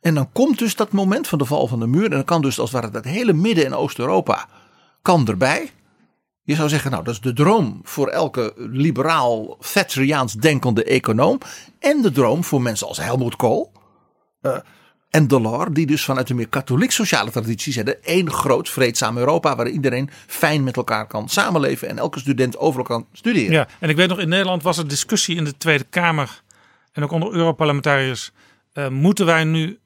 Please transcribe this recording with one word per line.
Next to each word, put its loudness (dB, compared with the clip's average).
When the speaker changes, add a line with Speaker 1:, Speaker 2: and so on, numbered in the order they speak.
Speaker 1:
En 2
dan 0
komt 2
dus 0
dat -2
moment 0
van -2
de 0
val 0
van -4
de -2
muur. 4
En 2
dan -2
kan 0
dus 0
als -2
het -2
ware -8
dat -8
hele 0
Midden- 2
en -6
Oost-Europa -2
kan 4
erbij. 0
Je -2
zou 0
zeggen, -2
nou, -6
dat -6
is -10
de -4
droom 2
voor -4
elke -2
liberaal, 0
Thatcheriaans 0
denkende 2
econoom. 2
En 2
de 4
droom 2
voor 0
mensen -4
als -10
Helmut -2
Kohl. 0
Eh, -2
en 4
Delors, 2
die 0
dus 0
vanuit -2
de -4
meer -4
katholiek-sociale 0
traditie -4
zeiden: -4
"Één 0
groot 0
vreedzaam 0
Europa 2
waar -2
iedereen -2
fijn 0
met -2
elkaar -2
kan -8
samenleven 0
en -8
elke -4
student 0
overal 0
kan -6
studeren." 0
Speaker 2:
Ja, 2
en -2
ik 6
weet 8
nog, -2
in -2
Nederland 0
was 2
er -4
discussie -2
in -2
de -6
Tweede 0
Kamer -2
en -6
ook -4
onder -2
Europarlementariërs. 0
Eh, -6
moeten 2
wij 4
nu -2